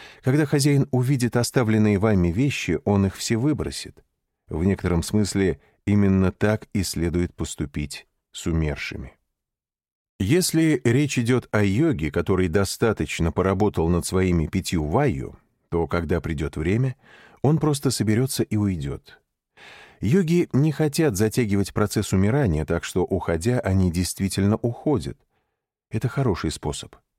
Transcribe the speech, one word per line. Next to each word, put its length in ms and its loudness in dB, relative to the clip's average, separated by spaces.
Когда 240 2
хозяин 440 2
увидит 460 0
оставленные 600 2
вами 300 4
вещи, 560 -2
он 220 2
их 80 -2
все 220 -4
выбросит. 680 -4
В 160 -2
некотором 400 2
смысле 560 0
именно 460 4
так 400 0
и 100 0
следует 520 -2
поступить 760 -8
с 140 -10
умершими. 720 -4
Если 640 2
речь 360 2
идет 340 0
о 100 2
йоге, 480 0
который 380 0
достаточно 840 0
поработал 580 0
над 180 0
своими 400 0
пятью 380 -2
ваю, 520 -2
то, 180 -2
когда 340 -2
придет 360 -6
время, 400 -2
он 160 2
просто 320 0
соберется 520 0
и 140 -4
уйдет. 640 -4
Йоги 520 2
не 200 2
хотят 440 0
затягивать 580 0
процесс 400 -2
умирания, 500 2
так 180 -2
что, 220 -2
уходя, 560 -2
они 320 2
действительно 640 0
уходят. 640 -4
Это 180 -4
хороший 420 -2
способ, 460 -8